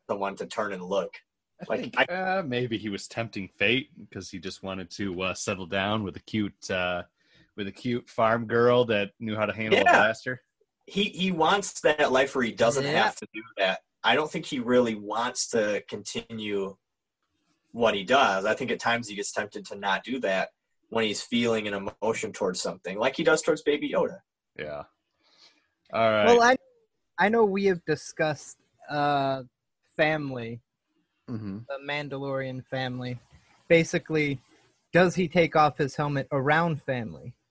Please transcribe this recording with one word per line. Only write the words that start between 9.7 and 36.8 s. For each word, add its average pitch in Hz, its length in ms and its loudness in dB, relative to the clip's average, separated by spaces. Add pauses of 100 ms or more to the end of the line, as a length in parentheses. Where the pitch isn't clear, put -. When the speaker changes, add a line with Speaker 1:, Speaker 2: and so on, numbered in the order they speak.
Speaker 1:
Yeah. - 120 4
Speaker 2:
a 180 160 6
blaster. 123 360 -4 (440)
Speaker 1:
He, 196 180 -2
he 185 280 -2
wants 175 480 0
that 147 320 4
life 135 220 2
where 131 100 0
he 110 80 -4
doesn't 120 320 2
Speaker 3:
Yeah. 147 200 2
Speaker 1:
have 208 120 0
to 214 160 -14
do - 100 -12 (160)
that. 95 220 2 (240)
I 117 100 4
don't 156 160 0
think 165 140 -6
he 143 160 -4
really 120 340 4
wants 107 540 -4
to 104 400 0
continue 104 880 -6 (960)
what 113 220 2
he 98 100 -4
does. 101 400 4
I 107 100 2
think 120 160 -4
at 117 80 -2
times 117 300 -2
he 104 80 -10
gets 101 160 -6
tempted 104 340 -8
to - 100 -14
not 98 280 -2
do 127 160 -6
that 95 300 0 (400)
when 113 140 0
he's 104 180 -4
feeling 117 440 0
an 104 80 -4 (280)
emotion 110 300 -2
towards 92 280 -2
something, 92 380 -6
like 127 180 0
he 165 80 -2
does 160 180 4
towards 151 200 0
Baby 147 300 0
Yoda. 131 260 0 (380)
Speaker 2:
Yeah. 73 280 -10 (1080)
All 113 180 4
right. 107 160 4
Speaker 3:
Well, 240 160 8
I, 247 140 8 (640)
I 185 120 4
know 226 140 4
we 196 200 2
have 185 220 2
discussed, - 720 -4 (320)
uh, 143 520 0 (540)
family, 135 640 0 (680)
Speaker 2:
Mm-hmm. 107 300 -8 (100)
Speaker 3:
the 139 100 -10 (140)
Mandalorian 135 760 -6
family. 127 520 -6 (480)
Basically, 156 720 2 (520)
does 175 240 6
he 180 100 2
take 165 300 2
off 151 200 4
his 143 200 -2
helmet 147 340 -2
around 151 500 2